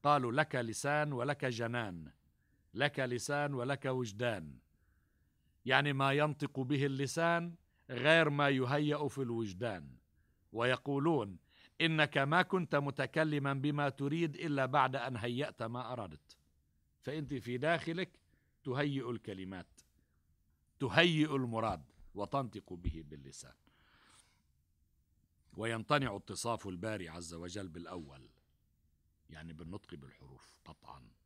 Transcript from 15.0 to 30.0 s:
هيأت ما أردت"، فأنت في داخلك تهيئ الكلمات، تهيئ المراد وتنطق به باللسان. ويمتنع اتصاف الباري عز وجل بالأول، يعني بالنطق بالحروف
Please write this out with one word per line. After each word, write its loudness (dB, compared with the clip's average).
هيأت -4
ما -6
أردت"، -12
فأنت -6
في -4
داخلك -2
تهيئ -2
الكلمات، -10
تهيئ 4
المراد -2
وتنطق -4
به -6
باللسان. -16
ويمتنع 0
اتصاف -6
الباري -6
عز -12
وجل -8
بالأول، -12
يعني -14
بالنطق -12
بالحروف -20